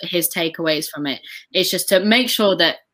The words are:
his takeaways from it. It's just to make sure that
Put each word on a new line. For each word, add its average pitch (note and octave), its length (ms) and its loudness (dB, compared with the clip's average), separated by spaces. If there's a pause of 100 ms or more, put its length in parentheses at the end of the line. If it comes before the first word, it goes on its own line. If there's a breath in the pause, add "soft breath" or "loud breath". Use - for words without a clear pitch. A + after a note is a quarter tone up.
his E3+ 300 -2
takeaways D#3+ 560 -2
from D3 180 -8
it. C3+ 140 -6 (320 loud breath)
It's F#3 180 2
just - 200 -4
to F#3+ 100 6
make A3+ 280 2
sure G3 280 2
that E3 200 2 (180)